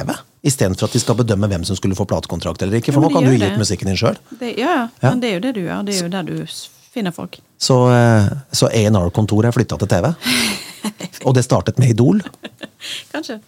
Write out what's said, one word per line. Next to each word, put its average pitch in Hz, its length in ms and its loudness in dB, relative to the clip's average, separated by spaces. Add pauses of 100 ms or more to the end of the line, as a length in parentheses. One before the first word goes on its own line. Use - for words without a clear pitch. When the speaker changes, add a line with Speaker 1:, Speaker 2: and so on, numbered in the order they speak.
Speaker 1:
V, - 80 -6 (300)
i 143 80 2
stedet 92 260 0
for 110 80 0
at - 80 -6
de 120 60 2
skal 110 180 0
bedømme 107 320 0
hvem 87 160 -4
som 92 100 -2
skulle 95 220 -2
få 101 80 -2
platekontrakt 85 560 -6
eller 98 160 0
ikke, - 140 -2
for 143 100 4
Speaker 2:
Jo, - 60 4
Speaker 1:
nå - 0 -
Speaker 2:
de 285 60 0
Speaker 1:
kan 233 100 4
du 131 60 6
Speaker 2:
gjør 127 80 4
Speaker 1:
gi 107 40 2
Speaker 2:
det. 101 100 0
Speaker 1:
ut 113 60 -2
musikken 101 320 -2
din 92 60 0
selv. 113 220 0 (200)
Speaker 2:
Det, 240 200 -8
ja, 262 100 -2
ja. 262 200 -2 (140)
Speaker 1:
Ja. - 80 4
Speaker 2:
Men 247 100 -2
det 233 100 -2
er 190 40 -2
jo 175 60 -4
det 254 140 -4
du 202 60 -6
gjør, 180 240 -6
det 202 120 -4
er 180 60 -2
jo 175 100 -6
der 190 100 -6
du 156 120 -8 (120)
s-, - 220 -14 (260)
finner 202 180 -4
folk. - 260 -14 (200)
Speaker 1:
Så, 131 200 4 (120)
eh, 117 380 6 (240)
så - 160 2
A 113 180 2
and 107 100 4
R-kontoret 104 540 2
er 117 60 -4
flyttet 104 240 -2
til 98 80 -2
T 92 120 2
V? 139 120 0 (520)
Speaker 2:
<laughs> - 640 -10
Speaker 1:
Og 131 80 4
det 127 120 4
startet 110 340 0
med 123 100 4
Idol? 135 300 4 (920)
Speaker 2:
Kanskje. 277 360 -10